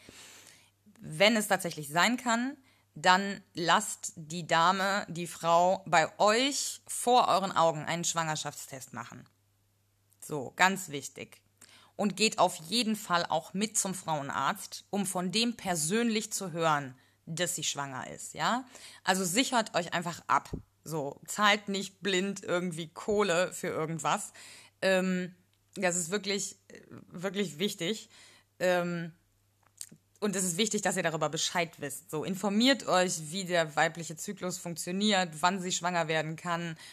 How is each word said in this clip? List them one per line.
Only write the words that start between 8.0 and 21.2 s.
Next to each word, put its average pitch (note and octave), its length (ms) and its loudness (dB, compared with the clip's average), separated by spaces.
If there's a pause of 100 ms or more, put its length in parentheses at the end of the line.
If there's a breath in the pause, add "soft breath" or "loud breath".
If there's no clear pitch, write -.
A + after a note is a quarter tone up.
Schwangerschaftstest D3+ 880 -4
machen. A#2+ 360 -14 (920)
So, C#3+ 360 -8
ganz F#3+ 340 4
wichtig. - 500 -12 (560 loud breath)
Und G3 200 0
geht - 220 4
auf F3+ 180 4
jeden G#3 400 -2
Fall E3+ 300 0
auch - 260 -2
mit G3+ 240 -2
zum F#3+ 180 -2
Frauenarzt, D3 960 -4
um G3 160 -2
von F#3 260 -2
dem A3+ 240 2
persönlich G#3 760 0
zu F#3 200 -6
hören, D3+ 440 0 (300 soft breath)
dass E3 300 -4
sie D3+ 80 -6
schwanger C#3 460 -6
ist, - 240 -12
ja? A3 300 0 (380 loud breath)
Also F#3+ 220 2
sichert A3+ 500 2
euch E3+ 180 0
einfach E3+ 360 -4
ab. - 220 2 (340)
So, D3 420 -6